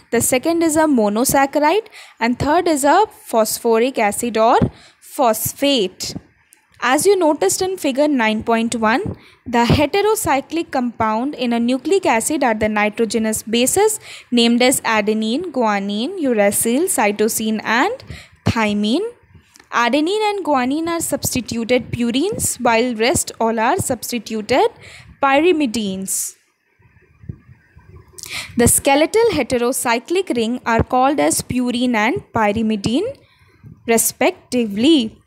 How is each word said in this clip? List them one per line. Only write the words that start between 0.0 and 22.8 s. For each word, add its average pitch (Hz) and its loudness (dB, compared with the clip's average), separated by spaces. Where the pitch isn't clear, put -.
the 233 2
second 320 0
is 320 2
a 320 4
monosaccharide, 277 2
and 240 0
third 339 2
is 285 2
a 349 4
phosphoric 226 0
acid 220 -2
or 233 4
phosphate. 240 -2
As 285 0
you 403 6
noticed 349 0
in 370 -4
figure 285 0
nine 220 0
point 233 0
one, 226 -2
the 240 0
heterocyclic 330 0
compound 247 -2
in 247 -4
a 233 0
nucleic 262 0
acid 269 0
are 233 2
the 220 -2
nitrogenous 214 -2
bases 262 2
named 233 4
as 262 2
adenine, 220 -2
guanine, 214 -2
uracil, 233 2
cytosine, 220 -2
and 311 -2
thymine. 214 0
Adenine 311 0
and 392 -6
guanine 285 0
are 339 -2
substituted 233 -4
purines, 269 -2
while 240 2